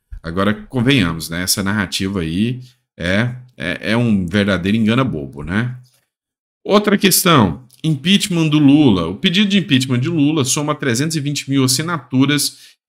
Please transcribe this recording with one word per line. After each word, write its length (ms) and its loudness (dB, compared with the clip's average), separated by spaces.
Agora, 300 -2
convenhamos, 760 0
né? 140 -6
Essa 180 -4
narrativa 600 -4
aí 400 -2
é, 380 -2
é, 340 -6
é 60 2
um 280 2
verdadeiro 520 0
engana-bobo, 680 -2
né? 320 -4
Outra 320 2
questão: 680 2
impeachment 640 0
do 100 2
Lula. 500 4
O 80 -6
pedido 340 0
de 80 2
impeachment 420 0
de 100 -2
Lula 360 2
soma 280 -2
trezentos 440 -2
e 20 -2
vinte 300 -6
mil 160 2
assinaturas 920 0